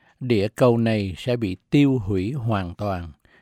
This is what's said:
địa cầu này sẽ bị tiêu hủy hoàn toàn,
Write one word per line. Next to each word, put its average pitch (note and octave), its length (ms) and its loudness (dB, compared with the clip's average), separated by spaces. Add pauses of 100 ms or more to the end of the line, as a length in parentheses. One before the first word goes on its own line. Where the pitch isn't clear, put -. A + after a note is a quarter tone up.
(200)
địa A2+ 280 0
cầu A#2+ 300 4
này G#2+ 400 0
sẽ B2 180 -2
bị G2+ 200 -4 (140)
tiêu C#3 340 4
hủy F#2+ 280 -2
hoàn A2 420 -4
toàn, F2+ 380 -6 (300)